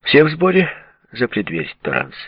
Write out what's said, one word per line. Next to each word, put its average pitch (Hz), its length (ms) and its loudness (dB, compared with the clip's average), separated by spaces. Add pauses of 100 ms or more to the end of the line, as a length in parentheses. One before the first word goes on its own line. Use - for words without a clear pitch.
Все 147 220 6
в 156 60 2
сборе? 180 400 0 (420)
Запри 117 300 -4
дверь, 82 400 -8
Торанс. - 320 -4 (140)